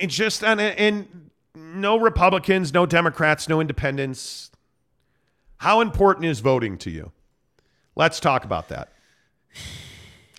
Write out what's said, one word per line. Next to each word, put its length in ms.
just, 380
and, 160
and 720
no 440
Republicans, 760
no 100
Democrats, 640
no 100
independents. 920
How 240
important 460
is 140
voting 380
to 120
you? 220
Let's 240
talk 240
about 240
that. 240